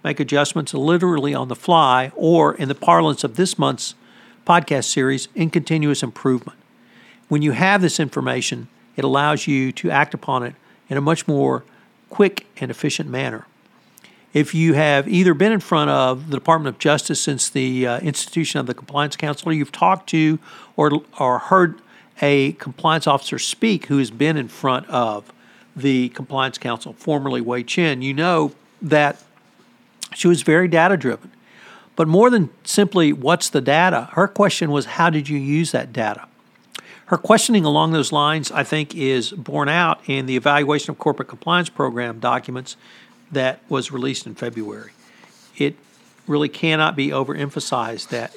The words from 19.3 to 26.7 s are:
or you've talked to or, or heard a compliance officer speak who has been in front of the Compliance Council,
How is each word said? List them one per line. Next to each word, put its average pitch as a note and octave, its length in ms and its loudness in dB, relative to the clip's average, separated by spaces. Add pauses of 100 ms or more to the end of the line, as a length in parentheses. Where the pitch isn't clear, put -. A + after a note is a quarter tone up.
or E3 40 0
you've D3 180 -2
talked - 400 0
to D#3 300 2 (360)
or, D3+ 260 2 (180)
or B2+ 180 2
heard F3+ 420 2 (400)
a C#3+ 340 2
compliance D#3 520 -2
officer C#3+ 320 0
speak - 480 -2
who C#3 120 0
has B2+ 120 0
been D3 260 0
in C3 120 -6
front C3 400 -4
of A2 440 -4 (440)
the C3 340 0
Compliance C3 480 -6
Council, A2+ 360 -8